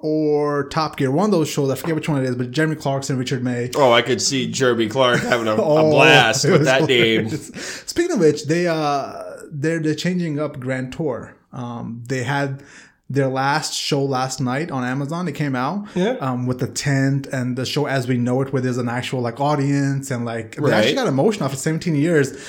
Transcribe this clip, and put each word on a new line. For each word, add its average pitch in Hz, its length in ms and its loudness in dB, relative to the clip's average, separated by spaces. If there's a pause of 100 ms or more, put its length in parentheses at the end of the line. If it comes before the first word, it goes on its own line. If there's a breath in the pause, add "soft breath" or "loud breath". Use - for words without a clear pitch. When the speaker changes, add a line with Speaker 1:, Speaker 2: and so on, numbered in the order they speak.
Speaker 1:
or 147 640 0
Top 156 300 -2
Gear, 135 120 0
one 160 160 2
of 214 60 2
those 165 180 2
shows. 139 220 0
I 123 40 -2
forget 160 200 -2
which 151 140 -4
one 139 140 0
it 127 60 0
is, 123 60 -2
but 123 160 -4
Jeremy 156 240 0
Clarkson, 139 420 -2
Richard 123 260 -2
May. 123 320 -2
Speaker 2:
Oh, 131 160 6
I 120 120 6
could 120 180 0
see 123 300 -2
Jeremy 113 380 2
Clark 123 320 2
having 117 260 0
a, 107 80 2
Speaker 1:
<laughs> - 20 2
Oh, 156 300 4
Speaker 2:
a - 20 4
blast 135 560 6
Speaker 1:
it 165 60 4
Speaker 2:
with 165 80 6
Speaker 1:
was 147 80 2
Speaker 2:
that 131 140 4
Speaker 1:
hilarious. 113 720 2
Speaker 2:
name. - 100 -16
Speaker 1:
Speaking - 500 -4
of 269 80 0
which, 151 260 4
they, 170 220 0
uh, 143 560 -2 (280)
they're, 160 280 -2
they're 156 160 0
changing 170 440 -2
up 147 200 -6
Grand 127 340 -6
Tour. 123 420 -6 (180)
Um, 120 540 -10
they 131 160 -4
had 139 380 -2 (500 loud breath)
their 135 160 2
last 139 460 -2
show 139 320 -2
last 131 340 -2
night 135 300 -2
on 131 140 -4
Amazon. 143 440 -4
It 143 60 -4
came 139 220 -2
out, 160 400 -4
Speaker 2:
Yeah. 185 240 2
Speaker 1:
um, 123 260 -2
with 127 140 -2
the 120 80 -2
tent 135 680 0
and 127 240 -4
the 127 80 -4
show 143 220 -2
as 127 200 -2
we 123 120 2
know 123 240 2
it, 127 100 -4
where 131 80 0
there's 123 160 -2
an 120 100 -2
actual, 123 340 -4
like, 117 180 -4
audience 139 720 0
and, 120 140 -4
like, 117 320 -8
they 147 140 2
actually - 220 4
Speaker 2:
Right. 262 120 0
Speaker 1:
got - 20 0
emotion 156 340 2
after 135 160 -4
seventeen 160 380 -2
years. 147 380 2 (160 loud breath)